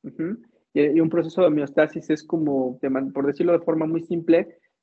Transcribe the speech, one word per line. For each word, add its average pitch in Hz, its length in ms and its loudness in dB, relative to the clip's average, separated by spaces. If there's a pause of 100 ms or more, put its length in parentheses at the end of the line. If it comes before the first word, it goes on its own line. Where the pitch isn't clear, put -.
Ujú. 185 360 -10 (360)
Y, 147 80 2
y 151 180 2
un 160 80 2
proceso 165 320 -2
de 180 60 6
homeostasis 151 640 0
es 151 140 -2
como, 139 580 -2
de 139 80 -2
man-, 135 220 -4
por 139 140 -2
decirlo 175 260 0
de 170 120 2
forma 160 220 -2
muy 165 160 -4
simple, 165 560 0 (240)